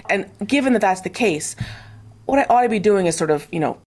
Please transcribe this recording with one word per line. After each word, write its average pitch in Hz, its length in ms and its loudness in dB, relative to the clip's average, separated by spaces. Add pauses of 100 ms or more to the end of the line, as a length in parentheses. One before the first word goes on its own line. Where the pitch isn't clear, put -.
(100)
And 202 160 -2 (200)
given 269 280 0
that 214 60 2
that's 185 200 2
the - 80 -10
case, 170 480 -2 (680)
what 269 120 2
I 277 120 2
ought 240 120 4
to 240 60 0
be 220 120 0
doing 196 260 2
is 165 100 0
sort 160 140 -2
of, 147 200 0
you 170 100 -4
know 131 180 -2 (100)